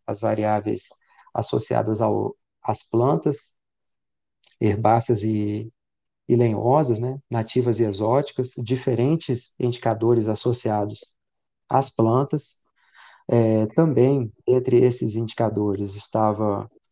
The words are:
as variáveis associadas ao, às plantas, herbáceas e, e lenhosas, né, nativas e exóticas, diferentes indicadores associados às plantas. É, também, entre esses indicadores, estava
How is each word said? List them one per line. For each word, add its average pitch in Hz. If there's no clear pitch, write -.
as 107
variáveis 107
associadas 113
ao, 104
às -
plantas, 139
herbáceas 113
e, 107
e 120
lenhosas, 117
né, 131
nativas 117
e 117
exóticas, 117
diferentes 127
indicadores 113
associados 107
às 131
plantas. 131
É, 110
também, 131
entre 123
esses 120
indicadores, 104
estava 107